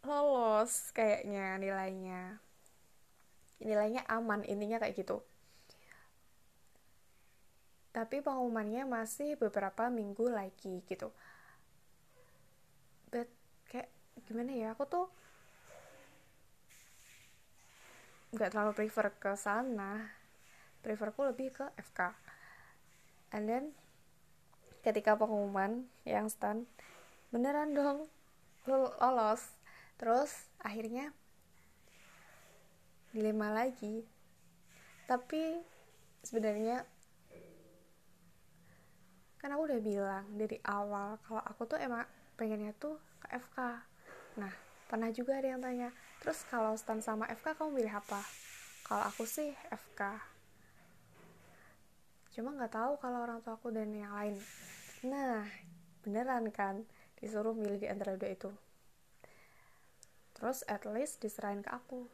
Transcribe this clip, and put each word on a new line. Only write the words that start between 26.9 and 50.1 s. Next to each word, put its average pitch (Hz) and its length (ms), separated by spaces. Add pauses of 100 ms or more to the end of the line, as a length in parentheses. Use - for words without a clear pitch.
beneran 285 400
dong, 285 340 (640)
lo-, 269 320
lolos. 240 400 (560)
Terus 247 340 (300)
akhirnya 226 480 (2000)
dilema 214 380
lagi. 226 560 (1040)
Tapi 311 480 (640)
sebenarnya 220 640 (2500)
kan 285 140
aku 302 160
udah 233 100
bilang 196 420 (140)
dari 214 300
awal 202 580
kalau 220 160
aku 220 220
tuh 302 160
emang 240 240 (360)
pengennya 214 400
tuh 302 160 (240)
ke - 160
F 247 160
K. - 80 (800)
Nah, 196 120 (360)
pernah 226 240
juga 247 240
ada 269 160
yang 254 80
tanya, 247 320 (320)
"Terus - 240
kalau 220 320
Stan 220 240
sama 220 240
F - 160
K, 311 120
kamu 294 280
milih 208 160
apa?" 202 240 (640)
Kalau 208 160
aku 208 240
sih 302 240 (160)
F - 160 (160)
K. 202 160 (2250)